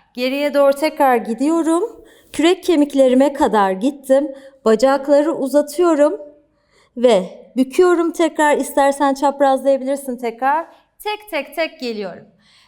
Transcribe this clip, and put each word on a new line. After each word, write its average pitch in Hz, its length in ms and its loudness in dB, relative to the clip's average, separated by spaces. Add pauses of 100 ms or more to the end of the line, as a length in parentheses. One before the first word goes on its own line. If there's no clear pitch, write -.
(140)
geriye 269 400 -4
doğru 277 200 4
tekrar 285 420 0
gidiyorum. 302 880 -2 (280)
Kürek 339 300 0
kemiklerime 285 680 2
kadar 214 380 0
gittim. 269 560 -2 (380)
Bacakları 277 680 2
uzatıyorum 294 880 0 (760)
ve 220 580 0
büküyorum 339 560 0
tekrar. 311 460 0
İstersen 277 560 0
çaprazlayabilirsin 269 1040 -2
tekrar. 254 500 -4 (360)
Tek 415 260 -10
tek 277 260 -8
tek 320 240 -6
geliyorum. 208 480 -10 (400)